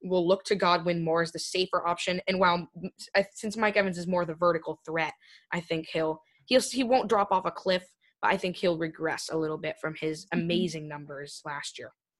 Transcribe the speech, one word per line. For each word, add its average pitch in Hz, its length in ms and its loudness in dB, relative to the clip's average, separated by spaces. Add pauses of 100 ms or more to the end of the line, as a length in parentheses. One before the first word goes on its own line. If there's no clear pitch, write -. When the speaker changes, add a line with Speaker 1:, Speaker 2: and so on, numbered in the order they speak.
Speaker 1:
will 180 240 2
look 190 180 4
to 214 100 0
Godwin 175 500 2
more 165 180 2
as 165 100 -4
the 165 60 -8
safer 180 480 -2
option. 180 400 -2
And 185 140 0
while, 175 280 4 (460)
I, 196 200 4
since 208 220 -8
Mike 214 200 2
Evans 190 220 2
is 175 80 -6
more 175 180 2
the 165 100 -4
vertical 165 520 2
threat, 160 260 -2 (400)
I 175 80 -2
think 165 320 -4
he'll, 160 300 -2 (240)
he'll, 254 140 6
he 254 240 0
won't 247 240 2
drop 202 240 2
off 185 140 2
a 170 40 0
cliff, 185 340 0 (380)
but 131 100 4
I 196 40 4
think 185 200 -4
he'll 175 220 2
regress 160 540 -4
a 160 40 -2
little 156 220 -2
bit 160 220 -6
from 156 180 -6
his 156 280 -6
Speaker 2:
Mm-hmm. 175 140 0
Speaker 1:
amazing 165 480 -2
numbers 147 560 -12
last 143 360 -10
year. - 100 -12 (300)